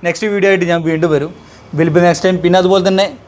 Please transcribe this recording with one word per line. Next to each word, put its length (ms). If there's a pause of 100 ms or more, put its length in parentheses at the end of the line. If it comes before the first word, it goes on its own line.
നെക്സ്റ്റ് 260
വീഡിയോ 200
ആയിട്ട് 200
ഞാൻ 160
വീണ്ടും 240
വരും. 180 (480)
Will 160
be 120
next 180
time. 180
പിന്നെ 200
അതുപോലെ 260
തന്നെ 180 (200)